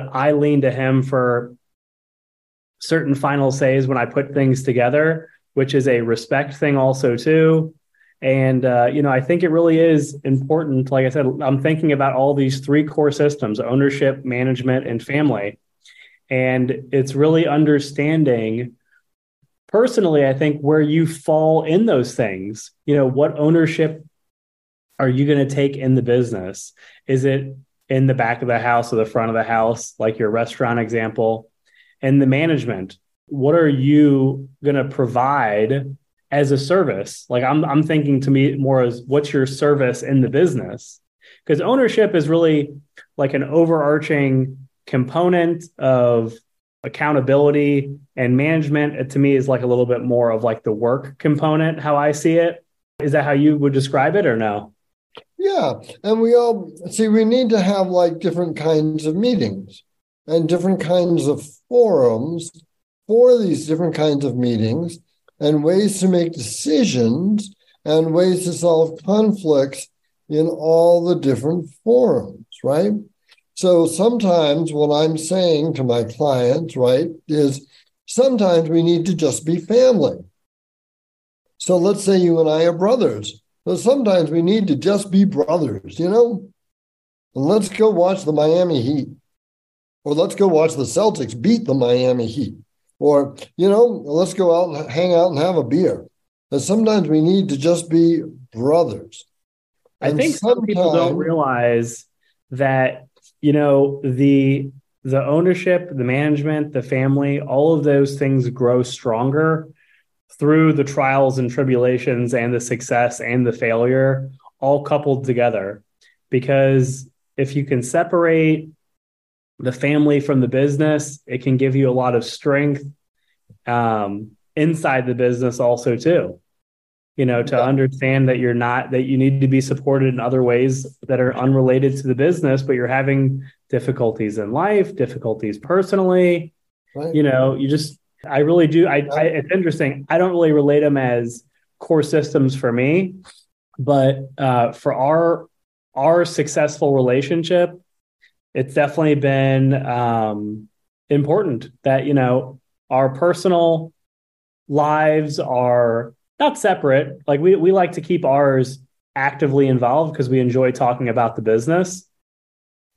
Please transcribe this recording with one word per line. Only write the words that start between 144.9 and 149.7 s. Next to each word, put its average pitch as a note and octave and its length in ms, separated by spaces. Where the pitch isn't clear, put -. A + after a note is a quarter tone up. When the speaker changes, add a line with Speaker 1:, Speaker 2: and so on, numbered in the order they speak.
Speaker 1:
our, D#3+ 520
our E3 320
successful D3+ 680
relationship, D#3+ 840
it's C3 180
definitely D3+ 420
been, C3+ 580